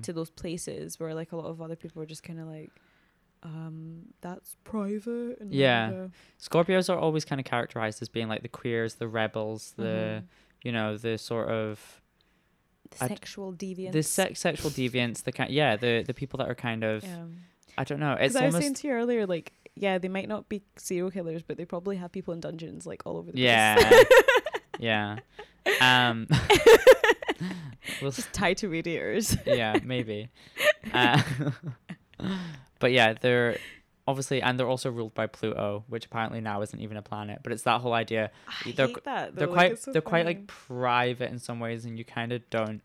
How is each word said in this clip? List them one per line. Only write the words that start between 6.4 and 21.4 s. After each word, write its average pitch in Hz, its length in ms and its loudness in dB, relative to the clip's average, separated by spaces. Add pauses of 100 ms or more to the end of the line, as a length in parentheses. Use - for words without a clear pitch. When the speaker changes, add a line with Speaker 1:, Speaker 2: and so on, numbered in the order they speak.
Speaker 2:
Scorpios 180 520 2
are 170 60 0
always 156 260 0
kinda 135 180 -4
characterized 117 600 -4
as 113 60 -8
being, 113 200 -6
like, 110 140 -4
the 117 60 -12
queers, 113 480 -4
the 120 120 -6
rebels, 110 680 -4
the, 113 60 -6 (400)
Speaker 1:
Mm-hmm. 180 40 -18 (360)
Speaker 2:
you 120 100 -6
know, 107 240 -2
the 113 220 -4
sort 117 300 -4
of 110 480 -6 (920)
Speaker 1:
The - 140 -8
Speaker 2:
I 127 40 -2
d-, 208 60 -6
Speaker 1:
sexual 196 380 -12
deviants. 185 400 -10
Speaker 2:
the 156 100 2
sex-, - 380 -2
sexual 156 320 -2
deviants, 123 500 -2
the 127 100 -6
ki-, 131 180 -2
yeah, 131 260 4
the, 117 280 0
the 127 100 -4
people - 240 -8
that 123 100 -2
are 123 80 -6
kind 113 260 -4
of, 110 220 -2
Speaker 1:
Yeah. 170 200 -12 (540)
Speaker 2:
I 135 60 -2
don't 143 160 -4
know, 147 140 0
it's 139 200 4
Speaker 1:
'Cause 262 80 2
I 262 40 6
was 277 80 2
Speaker 2:
almost 175 100 2
Speaker 1:
saying 277 100 -2
to 294 140 -6
you 262 60 0
earlier, 233 320 0
like, 170 260 -6 (240)
yeah, 190 220 0
they 185 100 -4
might 190 200 -6
not 208 200 -8
be 202 140 -6 (140)
serial 185 340 -4
killers, 170 320 -8